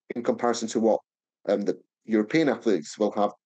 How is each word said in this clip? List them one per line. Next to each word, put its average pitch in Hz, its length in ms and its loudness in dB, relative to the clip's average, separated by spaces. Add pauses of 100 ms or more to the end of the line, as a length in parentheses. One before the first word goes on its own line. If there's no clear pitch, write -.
(160)
in 120 80 -8
comparison 117 460 0
to 117 100 -2
what, 110 200 4 (480)
um, 101 140 2
the 90 180 -4 (260)
European 110 440 2
athletes 101 480 -2
will 107 140 0
have 104 200 0 (140)